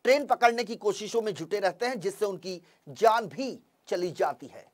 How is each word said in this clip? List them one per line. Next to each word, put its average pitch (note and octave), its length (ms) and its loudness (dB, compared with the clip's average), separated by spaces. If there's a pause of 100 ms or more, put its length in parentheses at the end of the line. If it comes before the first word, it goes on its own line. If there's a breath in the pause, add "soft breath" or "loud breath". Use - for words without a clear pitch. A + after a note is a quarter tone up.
ट्रेन C4+ 220 4
पकड़ने A#3+ 380 4
की G#3+ 120 -6
कोशिशों G#3 460 -2
में G#3+ 120 -4
जुटे E3+ 260 -6
रहते F#3+ 260 -2
हैं, B3 140 -4
जिससे G3 260 -2
उनकी F#3 360 -8 (280 soft breath)
जान G#3+ 380 4
भी A#3 320 -6 (280)
चली F3+ 240 -2
जाती D3 360 -2
है। - 260 -20